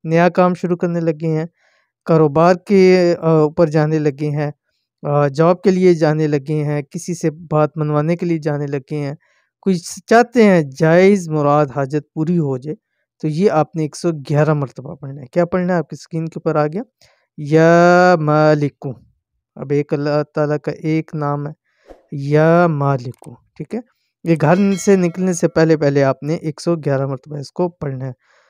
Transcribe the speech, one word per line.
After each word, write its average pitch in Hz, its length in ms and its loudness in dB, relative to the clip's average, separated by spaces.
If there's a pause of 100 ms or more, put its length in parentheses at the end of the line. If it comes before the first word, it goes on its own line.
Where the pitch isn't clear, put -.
نیا 165 260 2
کام 180 240 2
شروع 175 240 -4
کرنے 170 220 -4
لگے 165 280 -4
ہیں، 160 180 -2 (600)
کاروبار 160 500 4
کے، 185 640 4
آ، 165 100 -2
اوپر 160 380 2
جانے 156 320 0
لگے 147 300 -4
ہیں، 147 220 -4 (520)
آ، 147 240 0
جاب 165 340 0
کے 208 100 2
لیے 185 220 4
جانے 156 340 0
لگے 147 360 -2
ہیں، 147 180 -4
کسی 170 340 -10
سے 165 160 -4
بات 151 460 -2
منوانے 151 380 -2
کے 170 100 -8
لیے 170 120 -2
جانے 147 300 -6
لگے 143 280 -8
ہیں، 143 180 -8 (480)
کوئی 190 140 0 (320)
چاہتے 233 360 4
ہیں 190 180 6 (180)
جائز 175 500 4
مراد 151 360 2 (100)
حاجت 143 380 -6
پوری 160 240 -2
ہو 139 200 -2
جائے، 143 180 -12 (460)
تو 156 60 -4
یہ 160 240 0
آپ 151 240 -2
نے 160 60 -4
ایک 147 140 -6
سو 170 160 -4
گیارہ 151 420 0
مرتبہ 139 420 -8
پڑھنا 139 260 -16
ہے۔ 123 60 -18
کیا 175 180 0
پڑھنا 180 280 -2
ہے؟ 175 40 0
آپ 156 120 -6
کی 156 100 -14
اسکرین 160 260 -8
کے 160 100 -10
اوپر 156 200 -4
آ 151 120 0
گیا، 170 140 -6 (560)
یا 170 840 4
مالکو۔ 151 720 0 (640)
اب 139 160 -10
ایک 143 220 -2
اللہ 147 300 -2 (120)
تعالیٰ 151 280 -2
کا - 80 -6
ایک 160 440 -4
نام 143 320 -6
ہے، 151 40 -10 (600)
یا 156 560 2
مالکو، 139 640 -4
ٹھیک - 420 -14
ہے؟ 226 40 -6 (380)
یہ 165 240 -2
گھر 151 140 4 (200)
سے 196 200 2
نکلنے 185 380 -2
سے 170 140 -2
پہلے 160 300 2
پہلے 143 260 0
آپ 135 200 -2
نے 151 120 -4
ایک - 260 -10
سو 170 140 -2
گیارہ 139 300 -4
مرتبہ 139 320 -10
اس 139 140 -14
کو 180 180 -4
پڑھنا 135 360 -10
ہے۔ 131 60 -10 (380)